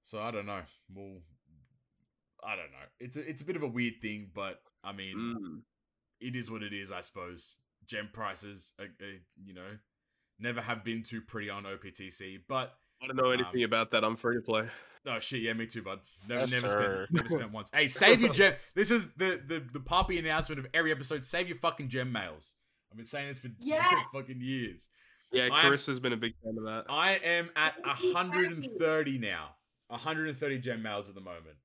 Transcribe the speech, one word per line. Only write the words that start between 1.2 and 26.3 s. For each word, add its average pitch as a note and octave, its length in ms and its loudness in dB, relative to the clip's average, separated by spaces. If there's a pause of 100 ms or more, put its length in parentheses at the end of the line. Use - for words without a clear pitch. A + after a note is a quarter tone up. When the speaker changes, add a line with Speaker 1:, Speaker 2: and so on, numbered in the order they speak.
Speaker 1:
I G#2+ 140 -6
don't D#2 160 -14
know. C2+ 140 -20 (120)
It's B2+ 180 -12
a, D3 120 -8
it's D3 140 -10
a - 20 -14
bit F3+ 120 -6
of D#3 60 -4
a C#3+ 60 -2
weird A#2+ 340 -2
thing, G#2 320 -8
but, F#2+ 260 -8 (220)
I G2 100 -10
mean, F#2+ 240 -10
Speaker 2:
Mm. A2 460 -8 (580)
Speaker 1:
it B2 140 -8
is A#2 160 -6
what A2 140 -8
it G#2 80 -8
is, G2 180 -8
I F#2 120 -8
suppose. F2 540 -12 (300)
Gem G#2+ 260 -6
prices, G2+ 680 -10
uh, G2 60 -10
uh, G2 220 -16 (380)
you G2 80 -18
know, F#2+ 260 -14 (600)
never A#2 220 -4
have A2 240 -6
been A2+ 180 -2
too A2 180 -8
pretty G#2 300 -8
on G2+ 160 -8
O G2 100 -8
P F#2+ 140 -14
T F#2+ 200 -14
C, F#2+ 280 -12 (100)
but C3 240 -2 (300)
Speaker 2:
I C3 60 -10
don't C3 80 -4
know B2+ 140 6
anything B2 320 2
Speaker 1:
um, A#2 40 4
Speaker 2:
about A2+ 240 2
that. A2 140 4
I'm A2 100 2
free A#2+ 220 0
to A2+ 60 -2
play. A2 260 0 (380)
Speaker 1:
Oh, A#2+ 120 -2
shit, B2 240 -4
yeah, A2+ 120 0
me A2+ 120 -2
too, A2+ 160 -8
bud. F#2+ 160 -8 (300)
Never, A#2+ 120 0
Speaker 3:
Yes, C3 120 2
Speaker 1:
never B2 160 2
Speaker 3:
sir. G2+ 420 2
Speaker 1:
spent, E3 140 4
never A#2 40 -8 (120)
spent A2 120 -8
once. G#2+ 200 -10
Hey, D3 160 4
save G#3 320 8
your A3+ 120 6
gem. F#3+ 220 8 (220)
This G#3 160 4
is A3+ 220 2
the, F#3 300 0
the, D3+ 280 -4
the C#3 80 -6
poppy F3 400 2
announcement D#3 400 0
of C3 120 -10
every D#3+ 200 4
episode. C3+ 320 -2
Save F3 240 -2
your E3 80 -6
fucking D#3 320 -2
gem B2+ 240 -2
mails. F2 420 -6 (380)
I've G#2 40 -20
been A2+ 100 -14
saying C#3+ 220 -6
this C3+ 120 -8
for B2+ 140 -10
<laughs> G2+ 40 -20
Speaker 4:
Yeah. E4 440 4 (120)
Speaker 1:
fucking C3 260 -6
years. B2 480 -4 (440)
Speaker 2:
Yeah, B2 200 6
Speaker 1:
I D3 140 8
am E3+ 60 10
Speaker 2:
Carissa's C3+ 260 2
been B2 140 2
a A#2 60 2
big A2+ 160 -2 (100)